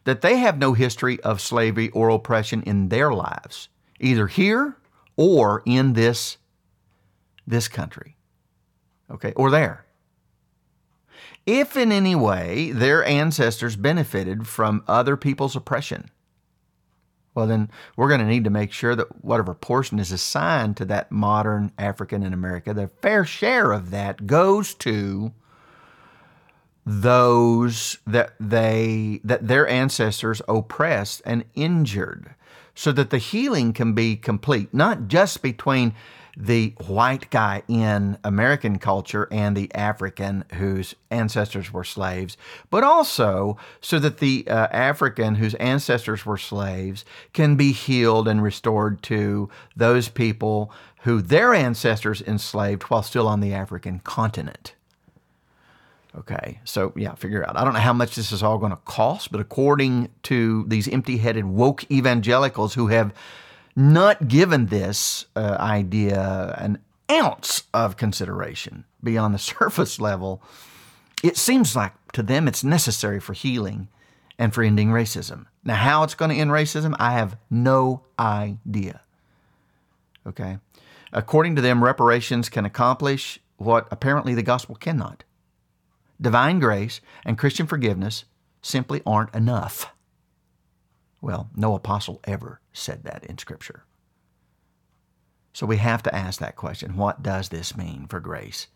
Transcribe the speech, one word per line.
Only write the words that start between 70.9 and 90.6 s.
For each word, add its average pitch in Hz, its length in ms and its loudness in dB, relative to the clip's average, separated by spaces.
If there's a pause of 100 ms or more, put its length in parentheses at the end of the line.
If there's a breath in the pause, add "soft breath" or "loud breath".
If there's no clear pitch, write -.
it 170 160 0
seems 240 360 2
like 104 200 -2 (180)
to 127 100 -4
them 135 240 0
it's - 160 -2
necessary 117 560 0
for 95 140 -10
healing 104 560 -4 (500 soft breath)
and 113 140 0
for 117 100 0
ending 107 280 4
racism. - 560 -4 (180)
Now, 113 120 -2
how 139 260 4
it's 156 120 -2
gonna 160 200 -2
end 147 160 0
racism, 151 480 0
I 120 140 0
have 110 260 -2 (100)
no 131 540 2 (160)
idea. 104 840 -4 (1300)
Okay? 95 320 -10 (520 loud breath)
According 156 460 0
to 135 60 2
them, 123 200 4
reparations 120 680 2
can 104 160 -2
accomplish 131 720 -2 (160)
what 113 340 0
apparently 135 440 -2
the 117 80 0
gospel 123 320 -2
cannot. - 500 -6 (960)
Divine 131 400 4
grace 110 400 0 (240 loud breath)
and 113 140 0
Christian 143 280 0
forgiveness 110 600 -2 (340)
simply 135 460 -4
aren't 107 280 0
enough. 113 580 -2 (1300)